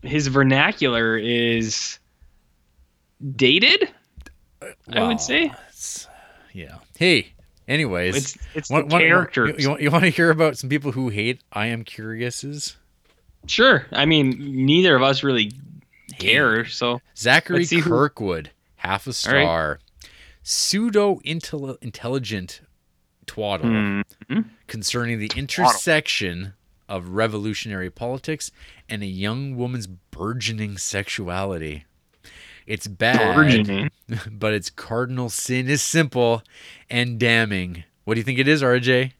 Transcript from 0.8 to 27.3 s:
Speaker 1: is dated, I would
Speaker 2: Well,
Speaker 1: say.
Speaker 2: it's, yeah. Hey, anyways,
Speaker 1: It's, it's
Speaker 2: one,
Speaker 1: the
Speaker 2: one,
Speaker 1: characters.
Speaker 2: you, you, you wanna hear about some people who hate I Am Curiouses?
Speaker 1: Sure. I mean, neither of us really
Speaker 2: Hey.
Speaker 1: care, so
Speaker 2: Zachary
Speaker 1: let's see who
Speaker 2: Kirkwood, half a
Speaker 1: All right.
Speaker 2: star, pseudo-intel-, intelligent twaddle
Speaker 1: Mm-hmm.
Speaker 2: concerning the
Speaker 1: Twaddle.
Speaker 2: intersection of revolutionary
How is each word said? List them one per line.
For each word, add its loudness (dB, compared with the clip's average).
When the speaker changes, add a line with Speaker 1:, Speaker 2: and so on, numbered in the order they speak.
Speaker 1:
is -2
dated, 4
I -14
would -12
Speaker 2:
Well, 0
Speaker 1:
say. 0
Speaker 2:
it's, -14
yeah. -16
Hey, 4
anyways, 0
Speaker 1:
It's, -6
it's -8
Speaker 2:
one, 0
Speaker 1:
the 0
Speaker 2:
one, 6
Speaker 1:
characters. 2
Speaker 2:
you, 2
you, -4
you 4
wanna 4
hear 4
about 2
some -10
people -2
who -2
hate -2
I -2
Am -4
Curiouses? -10
Speaker 1:
Sure. 4
I 2
mean, 4
neither 6
of 6
us 2
really 0
Speaker 2:
Hey. 0
Speaker 1:
care, 2
so -4
Speaker 2:
Zachary 2
Speaker 1:
let's 0
see 2
who 0
Speaker 2:
Kirkwood, 0
half -4
a -10
Speaker 1:
All -2
right. 4
Speaker 2:
star, 0
pseudo-intel-, -2
intelligent -6
twaddle -2
Speaker 1:
Mm-hmm. -2
Speaker 2:
concerning -4
the -6
Speaker 1:
Twaddle. -6
Speaker 2:
intersection 0
of -8
revolutionary -4